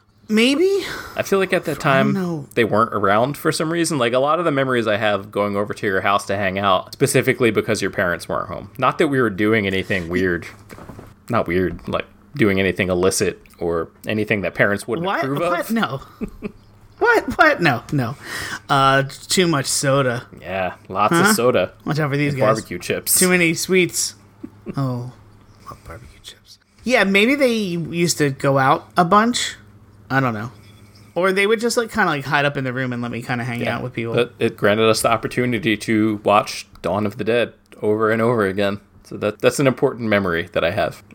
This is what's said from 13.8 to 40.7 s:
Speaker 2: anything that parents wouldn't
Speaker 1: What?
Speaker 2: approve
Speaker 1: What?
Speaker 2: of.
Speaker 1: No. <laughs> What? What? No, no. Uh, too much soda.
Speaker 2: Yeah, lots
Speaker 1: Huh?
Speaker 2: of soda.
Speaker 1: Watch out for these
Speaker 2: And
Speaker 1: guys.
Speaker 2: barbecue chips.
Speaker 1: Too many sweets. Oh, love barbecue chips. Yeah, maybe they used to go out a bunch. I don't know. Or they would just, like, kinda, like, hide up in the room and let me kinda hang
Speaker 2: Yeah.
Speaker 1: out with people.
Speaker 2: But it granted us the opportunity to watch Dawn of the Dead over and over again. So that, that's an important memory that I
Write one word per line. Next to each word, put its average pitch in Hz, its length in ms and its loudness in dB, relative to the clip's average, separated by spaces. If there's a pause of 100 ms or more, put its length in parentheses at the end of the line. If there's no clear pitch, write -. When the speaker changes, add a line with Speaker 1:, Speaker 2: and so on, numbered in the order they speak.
Speaker 2:
anything 107 360 -2
that 87 120 -4
parents 104 320 0
wouldn't 165 200 -4
Speaker 1:
What? 226 180 -2
Speaker 2:
approve 139 160 -4
Speaker 1:
What? 175 200 0
Speaker 2:
of. 285 100 -8
Speaker 1:
No. 175 320 -2 (180)
<laughs> - 300 -10 (480)
What? 415 400 2
What? 302 240 4
No, 135 300 0
no. 135 240 -4 (520)
Uh, 135 360 4 (240)
too 185 180 2
much 151 200 0
soda. 131 600 0 (140)
Speaker 2:
Yeah, 92 340 -4 (140)
lots 98 260 2
Speaker 1:
Huh? 175 160 4
Speaker 2:
of 214 60 4
soda. 117 360 2 (120)
Speaker 1:
Watch 147 160 -2
out 147 100 -2
for 139 60 -2
these 143 160 0
Speaker 2:
And 131 80 -4
Speaker 1:
guys. 110 160 4
Speaker 2:
barbecue 90 240 -8
chips. - 400 -2
Speaker 1:
Too 185 80 4
many 175 260 2
sweets. - 600 0 (600)
Oh, 127 360 -4 (580)
love - 160 -18
barbecue - 380 -18
chips. - 340 -20 (240)
Yeah, 226 220 2
maybe 202 320 4
they 262 180 4
used 170 640 -2
to 147 120 2
go 135 280 0
out 139 380 2
a 180 80 4
bunch. 208 500 2 (560)
I 131 80 0
don't 127 160 0
know. 107 160 -8 (640)
Or 185 160 2
they 196 160 2
would 214 140 2
just, 233 160 -2
like, 233 160 -2
kinda, 208 180 2
like, 143 140 -2
hide 143 200 0
up 143 120 0
in 135 80 -4
the 127 80 -4
room 127 200 -4
and 120 80 -6
let 120 120 -6
me 117 100 -6
kinda 120 220 -4
hang 120 160 -6
Speaker 2:
Yeah. 120 160 -2
Speaker 1:
out 123 80 -6
with 123 80 -8
people. 113 220 -6
Speaker 2:
But 120 260 0
it 113 160 0
granted 110 340 4
us 107 120 2
the 131 100 2
opportunity 113 640 0
to 107 480 0
watch 104 420 2 (160)
Dawn 101 240 0
of 101 100 -6
the 123 80 -8
Dead 113 280 0 (280)
over 107 300 2
and 113 100 2
over 117 240 2
again. 98 360 0 (240)
So - 140 -14
that, 104 220 -2
that's 123 200 2
an 139 80 4
important 123 400 0
memory 90 440 0
that 82 120 0
I 85 80 0